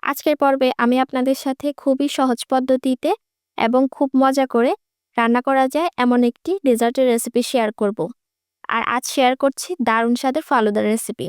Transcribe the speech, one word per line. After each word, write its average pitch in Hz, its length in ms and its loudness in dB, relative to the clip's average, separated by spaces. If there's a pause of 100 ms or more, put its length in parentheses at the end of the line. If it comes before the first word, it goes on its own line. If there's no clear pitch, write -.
আজকের 294 340 0
পর্বে 269 300 2 (100)
আমি 240 220 2
আপনাদের 262 400 0
সাথে 269 340 -4
খুবই 277 360 0
সহজ 262 300 0 (100)
পদ্ধতিতে 262 640 0 (460)
এবং 247 240 2 (100)
খুব 277 240 -2
মজা 269 320 2
করে 240 240 0 (460)
রান্না 233 240 2
করা 269 260 2
যায় 311 300 -2
এমন 247 260 2
একটি 240 280 -2 (120)
ডেজার্টের 247 440 2
রেসিপি 240 360 0
শেয়ার 226 300 -2
করব। 214 260 -4 (680)
আর 226 180 -2
আজ 247 180 -2
শেয়ার 254 300 2
করছি - 340 -2 (120)
দারুণ 226 340 2
স্বাদের 269 280 -2
ফালুদার 214 420 0
রেসিপি। 214 440 -4